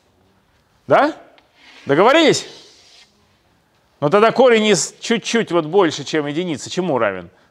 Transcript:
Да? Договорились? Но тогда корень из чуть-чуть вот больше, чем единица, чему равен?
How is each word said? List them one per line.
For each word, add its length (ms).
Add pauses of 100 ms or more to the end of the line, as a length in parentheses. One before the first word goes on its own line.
(880)
Да? 280 (720)
Договорились? 600 (1500)
Но 100
тогда 220
корень 340
из 340
чуть-чуть 520
вот 140
больше, 380
чем 220
единица, 440
чему 280
равен? 320 (220)